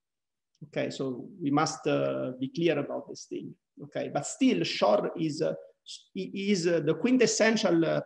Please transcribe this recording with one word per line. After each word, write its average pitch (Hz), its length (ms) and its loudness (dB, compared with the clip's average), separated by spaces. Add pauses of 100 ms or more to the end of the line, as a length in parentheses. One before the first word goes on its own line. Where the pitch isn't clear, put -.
(680)
Okay, 135 240 -6
so 131 340 -6 (160)
we 143 80 -2
must, 151 380 0
uh, 135 520 0
be 131 100 -4
clear 165 280 0
about 127 320 -6
this - 160 -14
thing. - 300 -12 (300)
Okay, 139 280 -8
but 143 140 -4
still, 214 360 2
Shor 202 560 2
is, 160 220 -2
uh, 156 140 -2 (300)
s-, - 200 -18 (100)
i-, 185 180 -6
is, 196 340 0
uh, 170 120 4
the 151 140 2
quintessential, 214 880 4
uh, 151 220 2